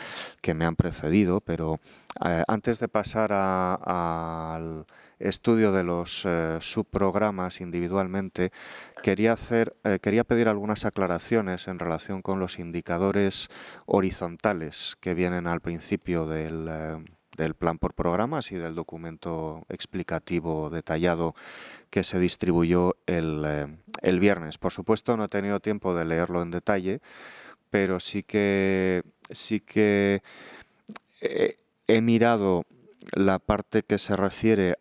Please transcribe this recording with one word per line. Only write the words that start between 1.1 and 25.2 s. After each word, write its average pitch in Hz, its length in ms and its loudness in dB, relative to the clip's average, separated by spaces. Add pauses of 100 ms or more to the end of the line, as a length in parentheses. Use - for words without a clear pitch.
pero, 80 400 -4 (440)
eh, 85 240 2
antes 113 320 0
de 117 80 -2
pasar 107 440 0
a, 87 1200 -2
al 80 300 -8 (340)
estudio 110 500 4
de 95 140 2
los, 87 420 -2
eh, 82 340 0
subprogramas 98 1000 -2
individualmente, 92 880 -2 (520)
quería 107 320 4
hacer, 113 500 0
eh, 98 180 0
quería 107 220 2
pedir 117 240 2
algunas 104 360 -2
aclaraciones 95 840 -2
en 92 100 -8
relación 85 420 -4
con 95 200 -2
los 90 180 -4
indicadores 92 880 0 (380)
horizontales 90 1120 -2
que 90 140 -2
vienen 90 320 0
al 85 140 -2
principio 85 640 -4
del, 80 420 -6
eh, 80 360 -8 (320)
del 80 180 -2
plan 82 240 -4
por - 160 -6
programas 110 580 -2
y 95 40 -8
del 82 200 -8
documento 82 920 -8
explicativo 82 1040 -4
detallado 82 640 0 (560)
que 92 140 0
se 92 160 -2
distribuyó 87 720 4 (120)
el, 80 380 -2
eh, 76 320 -4 (260)
el 90 180 4
viernes. 90 360 2
Por - 160 -4
supuesto, 113 440 0
no 107 80 0